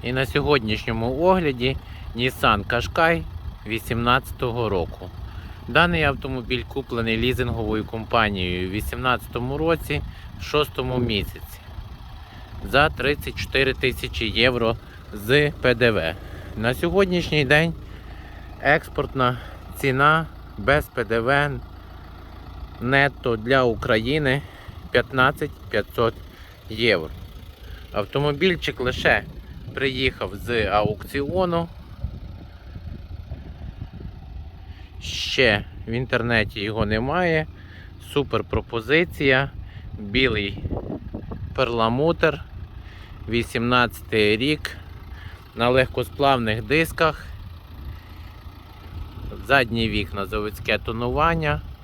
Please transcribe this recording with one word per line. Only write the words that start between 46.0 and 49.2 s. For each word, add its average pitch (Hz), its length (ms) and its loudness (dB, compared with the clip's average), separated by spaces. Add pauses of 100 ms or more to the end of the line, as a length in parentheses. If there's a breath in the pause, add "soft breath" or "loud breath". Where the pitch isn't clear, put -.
дисках. 156 600 2 (2250 loud breath)